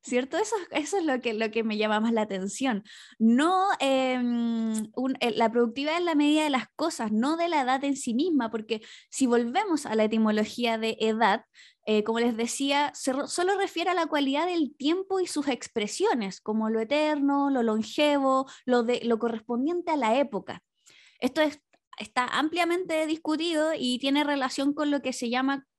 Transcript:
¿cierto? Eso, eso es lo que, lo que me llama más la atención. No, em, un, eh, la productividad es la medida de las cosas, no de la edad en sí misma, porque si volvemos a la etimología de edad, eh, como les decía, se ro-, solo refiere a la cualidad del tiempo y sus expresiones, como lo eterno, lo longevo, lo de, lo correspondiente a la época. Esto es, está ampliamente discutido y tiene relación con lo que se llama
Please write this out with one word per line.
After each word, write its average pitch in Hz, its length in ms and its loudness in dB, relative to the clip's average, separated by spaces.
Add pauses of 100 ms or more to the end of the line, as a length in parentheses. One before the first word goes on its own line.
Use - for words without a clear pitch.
¿cierto? 262 340 -2
Eso, 427 200 -2 (140)
eso 311 280 -2
es 349 60 -2
lo 262 160 0
que, 240 120 -4
lo 220 180 -2
que 226 120 -2
me 220 160 -2
llama 214 220 2
más 226 120 2
la 220 100 2
atención. 202 600 -4 (360)
No, 320 500 4 (100)
em, 240 920 0 (240)
un, 262 240 -2
eh, 240 120 0
la 226 180 2
productividad 240 480 0
es 349 60 0
la 339 100 0
medida 294 300 4
de 302 60 0
las 262 240 -2
cosas, 262 380 -2
no 254 240 2
de 339 120 0
la 311 140 2
edad 262 220 0
en 277 120 0
sí 240 180 -4
misma, 269 360 2
porque 220 320 -4 (280)
si - 160 0
volvemos 254 600 2
a 220 80 -4
la 214 100 4
etimología 220 760 2
de 220 220 -2
edad, 220 440 2 (420)
eh, 214 180 2
como 226 160 0
les 240 160 2
decía, 277 580 0
se - 180 -4
ro-, 277 160 -4
solo 359 280 0
refiere 370 340 -2
a 349 40 2
la 330 120 2
cualidad 285 400 0
del 339 300 0
tiempo 381 440 0
y 359 60 0
sus 285 220 -4
expresiones, 240 920 -2
como 220 280 -2
lo 220 120 0
eterno, 277 680 2
lo 262 120 2
longevo, 262 840 2 (200)
lo 247 160 4
de, 233 220 0
lo 233 140 2
correspondiente 247 720 -2
a 311 40 0
la 233 220 2
época. 208 440 -4 (580)
Esto 269 220 0
es, 294 180 -2 (380)
está - 280 -4
ampliamente 330 800 -2
discutido 311 720 -2
y 247 200 -2
tiene 277 260 2
relación 277 500 0
con 294 160 -2
lo 285 100 0
que - 120 -4
se 240 180 -4
llama 269 360 -2 (120)